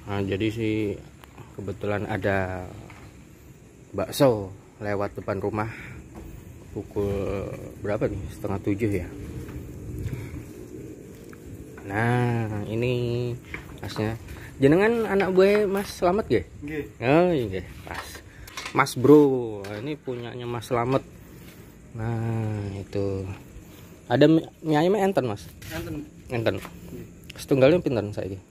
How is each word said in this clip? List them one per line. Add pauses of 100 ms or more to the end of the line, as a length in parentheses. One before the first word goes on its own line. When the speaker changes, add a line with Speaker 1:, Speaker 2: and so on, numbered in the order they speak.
Speaker 1:
Nah,
jadi
sih (800)
kebetulan
ada (1200)
bakso (260)
lewat
depan
rumah (1000)
pukul (320)
berapa
nih?
Setengah
tujuh
ya. (2750)
Nah,
ini (460)
masnya. (380)
Jenengan
anak
buah
Mas
Slamet
nggih? (180)
Speaker 2:
Nggih. (160)
Speaker 1:
Oh,
nggih, (160)
pas. (640)
Mas
Bro.
Wah,
ini
punyanya
Mas
Slamet. (880)
Nah, (100)
itu. (800)
Ada
mi-, (140)
mie
ayam
enten,
Mas? (220)
Speaker 2:
Enten. (220)
Speaker 1:
Enten.
Speaker 2:
Nggih. (280)
Speaker 1:
Setunggalnya
pinten
saiki? (120)